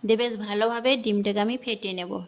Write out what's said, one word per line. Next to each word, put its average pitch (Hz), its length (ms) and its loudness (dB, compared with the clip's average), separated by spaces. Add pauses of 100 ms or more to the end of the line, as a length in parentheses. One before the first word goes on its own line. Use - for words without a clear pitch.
দিয়ে 220 180 4
বেশ 240 120 0 (120)
ভালোভাবে 226 460 2 (120)
ডিমটাকে 208 420 2
আমি 233 100 0 (100)
ফেটিয়ে 208 340 -4
নেব। 180 120 -6 (160)